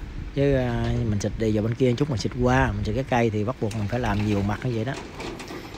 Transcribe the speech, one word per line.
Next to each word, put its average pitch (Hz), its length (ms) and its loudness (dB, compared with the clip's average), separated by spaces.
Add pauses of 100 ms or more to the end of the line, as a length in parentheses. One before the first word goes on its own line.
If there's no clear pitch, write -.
(360)
Chứ, 139 200 4
à, 120 380 0 (160)
mình 104 100 0
xịt 104 200 0
đi 110 120 2
vào 107 120 2
bên 117 120 0
kia 127 140 4
một 120 80 4
chút, 147 120 2
mình 110 100 0
xịt - 120 -2 (100)
qua, 123 300 4
mình 104 120 -2
xịt 107 120 0
cái 131 140 0
cây 117 200 4
thì 104 140 0
bắt 120 180 -2
buộc 107 140 -2
mình 104 120 -2
phải 120 120 -2
làm 104 280 0
nhiều 101 140 2
mặt 101 220 0
như 127 120 -2
vậy 110 100 -2
đó. - 80 -4 (840)